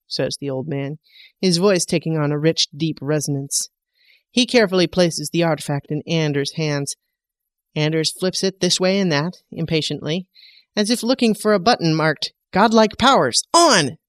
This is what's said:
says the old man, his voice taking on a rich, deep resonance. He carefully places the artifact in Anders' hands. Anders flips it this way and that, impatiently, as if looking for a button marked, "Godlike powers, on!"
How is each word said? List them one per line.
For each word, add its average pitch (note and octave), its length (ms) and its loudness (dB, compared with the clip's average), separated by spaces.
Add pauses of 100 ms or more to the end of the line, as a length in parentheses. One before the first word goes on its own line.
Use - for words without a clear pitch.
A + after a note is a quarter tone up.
says C3 340 -4
the C#3+ 80 -8
old C3 200 -6
man, C#3 300 -6 (400)
his F3+ 200 2
voice F#3 260 2
taking D#3+ 320 -2
on D3 160 0
a D3 60 -2
rich, D#3+ 360 0
deep D3+ 280 -4
resonance. C#3+ 680 -4 (600)
He B3 160 0
carefully F#3 400 2
places E3 420 0
the E3+ 140 0
artifact D3+ 480 -4
in D3+ 160 -4
Anders' D3+ 480 -2
hands. D3 420 -4 (800)
Anders D#3 440 0
flips F#3 240 -4
it F#3+ 180 -2
this - 200 0
way F#3+ 180 2
and F#3 140 0
that, D#3 220 -2 (160)
impatiently, D#3+ 800 -4 (460)
as G#3 140 -2
if A#3+ 140 -2
looking A#3 320 2
for G#3+ 180 0
a G3+ 80 2
button E3+ 340 2
marked, D#3 380 -2 (180)
"Godlike A3 460 4
powers, G#3 560 2
on!" G#3 460 4 (100)